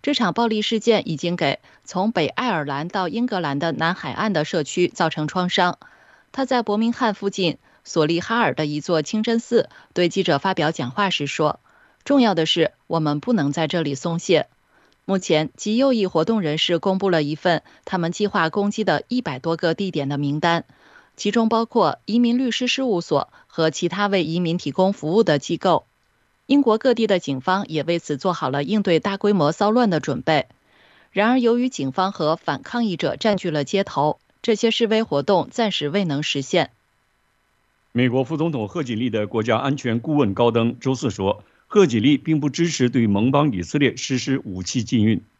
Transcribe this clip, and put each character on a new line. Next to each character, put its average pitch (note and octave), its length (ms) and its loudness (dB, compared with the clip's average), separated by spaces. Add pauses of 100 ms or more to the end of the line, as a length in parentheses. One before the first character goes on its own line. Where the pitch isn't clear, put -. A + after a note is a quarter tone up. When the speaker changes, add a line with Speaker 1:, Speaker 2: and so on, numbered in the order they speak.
Speaker 1:
这 C#4+ 100 -2
场 G3 220 0
暴 A#3 120 2
力 G#3+ 140 0
事 A3 180 -2
件 A3 300 2
已 D#3 80 -4
经 E3+ 200 -4
给 D3+ 220 0 (260)
从 G3+ 280 -2
北 D#3+ 140 0
爱 B3 240 -4
尔 D#3 160 -2
兰 C#3+ 200 -6
到 F#3 220 -4
英 A3+ 160 -2
格 G#3+ 160 -4
兰 C#3+ 180 -2
的 E3 140 -2
南 E3 220 0
海 D3 180 -8
岸 G#3 220 -2
的 D3+ 100 0
社 D#3+ 180 -4
区 F3+ 260 0
造 E3+ 200 0
成 D3+ 180 -4
创 F3+ 220 -2
伤。 F3+ 300 0 (540)
他 C4+ 120 -2
在 B3 180 0
伯 G#3 140 -2
明 A3+ 160 0
翰 A3+ 220 0
附 G3 160 -4
近 F3+ 260 -2 (260)
索 D#3+ 220 0
利 E3 160 0
哈 A3+ 160 -4
尔 A3+ 160 2
的 D#3 140 -2
一 D3 160 -4
座 E3 180 0
清 G#3+ 220 -4
真 A#3 180 0
寺 - 300 0 (240)
对 F3 160 2
记 F#3+ 120 -2
者 E3 160 2
发 F#3+ 140 0
表 D#3+ 180 0
讲 C3 200 -6
话 G3 180 0
时 D3+ 180 -4
说 - 340 -2 (440)
，“重 C#4+ 160 4
要 G#3+ 140 4
的 D#3+ 100 2
是， D#3+ 280 0 (160)
我 E3 120 0
们 D3 200 0
不 B3 120 -2
能 C#3+ 200 2
在 D#3+ 140 0
这 E3+ 140 -2
里 D3 140 -2
松 E3+ 240 -4
懈。” E3+ 300 2 (580)
目 F#3+ 100 0
前， D#3 400 0
极 G#3+ 220 -2
右 C4+ 160 4
翼 G#3 120 0
活 E3 200 0
动 A3+ 160 0
人 D#3 160 -2
士 E3+ 200 0
公 F#3+ 200 0
布 G3 100 0
了 E3 140 2
一 D3 120 -4
份 E3 280 0 (240)
他 F#3+ 100 -6
们 E3+ 160 -2
计 G3+ 140 -2
划 F3 240 0
攻 G3+ 200 -2
击 G#3+ 140 -4
的 E3+ 240 2
一 B3 140 -4
百 C3 160 -6
多 E3 180 -2
个 E3 160 0
地 F#3+ 180 -4
点 C#3 200 -4
的 C#3+ 80 -4
名 D3 220 -2
单， E3+ 260 2 (500)
其 - 140 -2
中 A3+ 180 2
包 A3+ 160 0
括 G3 400 0
移 G#3+ 140 0
民 A#3+ 180 2
律 B3+ 140 0
师 B3 180 -2
事 C4+ 140 -2
务 G#3+ 180 0
所 - 300 -2 (160)
和 D#3+ 240 0
其 E3+ 180 -4
他 G3+ 200 -2
为 F#3+ 160 2
移 E3 160 -2
民 F3 180 0
提 C#3+ 140 -6
供 F#3+ 200 2
服 D#3+ 240 -2
务 A3+ 60 6
的 D3 160 4
机 E3 180 -4
构。 F3 300 2 (600)
英 C#4+ 140 4
国 A3+ 160 4
各 B3 160 2
地 A3+ 140 2
的 G3 140 2
警 C3+ 200 -6
方 F#3+ 280 -2
也 D3+ 160 -4
为 E3+ 160 0
此 D3 160 -4
做 F#3 160 -2
好 D3 180 -4
了 C#3 140 -2
应 G#3 180 0
对 E3+ 160 4
大 G3 180 -2
规 G#3 160 2
模 D#3+ 200 4
骚 G#3 180 2
乱 A#3 180 4
的 D#3+ 120 2
准 D3 220 -4
备。 D#3 260 0 (640)
然 G#3 180 2
而， B3+ 100 4
由 A#3 160 4
于 B3 120 0
警 C#3 240 -4
方 F#3+ 180 0
和 D#3+ 260 0
反 - 260 -6
抗 A#3+ 220 -4
议 F#3 120 -2
者 D3+ 200 -2
占 G#3 200 2
据 F3+ 120 -4
了 D3+ 160 -2
街 G3 200 -2
头， D3 340 -2 (240)
这 A3 140 0
些 A3+ 140 0
示 A3+ 180 0
威 A3 160 2
活 C#3+ 180 -2
动 F3+ 280 2
暂 A3 200 -2
时 D3 180 -4
未 F#3+ 160 0
能 D3 180 -2
实 C#3 200 -4
现。 - 280 0 (1200)
Speaker 2:
美 B2 180 2
国 C3 140 0
副 D3+ 120 -6
总 D#3+ 140 0
统 A#2 160 -4
贺 D#3+ 160 -8
锦 A#2+ 160 -4
丽 B2 100 -2
的 G#2+ 200 -2
国 A2 140 -2
家 A2 140 2
安 C3+ 200 0
全 A#2 240 -2
顾 D3 160 -2
问 A2 180 2
高 A#2+ 160 4
登 A#2 300 0
周 C3 160 -2
四 B2 140 -4
说， G2 340 -2 (240)
贺 G3 180 6
锦 A#2 160 2
丽 C#3 160 4
并 D#3 220 0
不 D3 100 -2
支 E3+ 180 0
持 B2+ 220 0
对 A#2 160 2
盟 G#2 240 2
邦 C#3+ 220 2
以 F2 100 -4
色 A2+ 160 -4
列 C#3 180 2
实 C3 220 -4
施 C3 260 -2
武 F#2 200 -8
器 A#2 180 -4
禁 A2 220 2
运。 A2 180 2 (180)